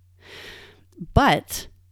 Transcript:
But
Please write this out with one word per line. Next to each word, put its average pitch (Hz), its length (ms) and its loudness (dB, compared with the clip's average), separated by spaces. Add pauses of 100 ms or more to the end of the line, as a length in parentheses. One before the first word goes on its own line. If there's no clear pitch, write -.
(1160)
But - 540 0 (240)